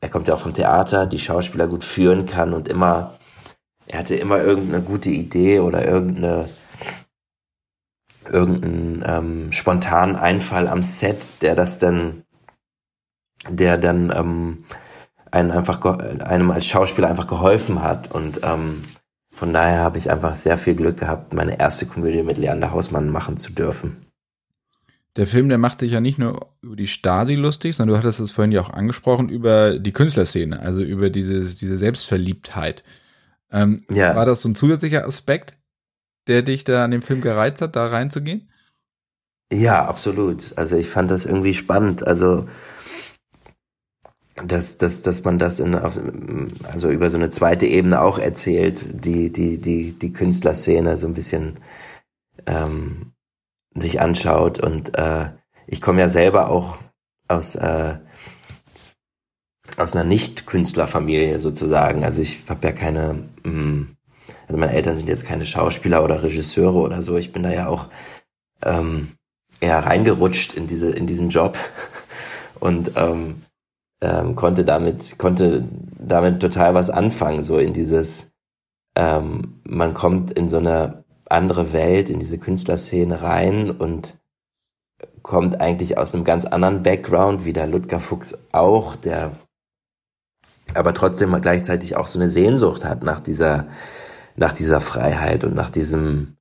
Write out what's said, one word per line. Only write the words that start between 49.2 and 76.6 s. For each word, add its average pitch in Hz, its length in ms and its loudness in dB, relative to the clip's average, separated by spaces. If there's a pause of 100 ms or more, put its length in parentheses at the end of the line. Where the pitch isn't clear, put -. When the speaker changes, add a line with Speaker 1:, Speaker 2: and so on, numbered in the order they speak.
Speaker 1:
die, 85 300 -2
die, 85 320 -2
die 90 220 -8
Künstlerszene 85 840 2
so 80 100 -4
ein 82 60 -2
bisschen, 80 480 -6 (840)
ähm, 78 640 -6 (640)
sich 85 260 -4
anschaut. 82 580 2
Und, 80 380 -4
äh, 80 340 -2 (360)
ich - 140 -8
komme 92 200 4
ja 90 80 6
selber 90 420 4
auch 90 280 -2 (500)
aus, 82 260 0
äh, 80 420 -2 (1800)
aus 85 180 -2
einer 87 100 2
Nicht-Künstlerfamilie 80 1300 0
sozusagen. 76 640 2
Also 78 160 0
ich - 280 -2
hab 78 160 -6
ja 80 80 0
keine, 78 520 -2 (200)
mm, 76 520 -4 (520)
also 78 120 -2
meine 80 120 2
Eltern 80 240 0
sind 80 120 -6
jetzt 82 180 -4
keine 82 200 -6
Schauspieler 82 580 2
oder 78 180 0
Regisseure 80 560 2
oder 85 240 0
so. 87 140 -2
Ich 87 160 -4
bin 90 100 -6
da 90 100 -2
ja 87 160 -4
auch, - 200 -4 (760)
ähm, 80 480 -2 (480)
eher 85 180 2
reingerutscht 90 760 2
in 82 120 -6
diese, 85 240 -2
in 85 160 -2
diesen 87 240 -2
Job 87 260 2 (520)
<laughs> - 520 -16
und, 87 360 0
ähm, 82 460 -2 (600)
ähm, 82 320 0
konnte 90 300 2
damit, 82 540 0
konnte 90 460 2 (340)
damit 90 420 2
total 90 340 4